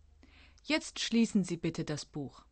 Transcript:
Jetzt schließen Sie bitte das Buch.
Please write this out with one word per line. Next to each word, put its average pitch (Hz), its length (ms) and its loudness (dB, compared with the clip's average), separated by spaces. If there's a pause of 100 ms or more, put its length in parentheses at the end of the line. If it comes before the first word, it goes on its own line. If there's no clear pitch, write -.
(640)
Jetzt - 360 -2
schließen 220 440 4
Sie 170 140 -2
bitte 165 260 -2
das 151 220 -4
Buch. - 460 -10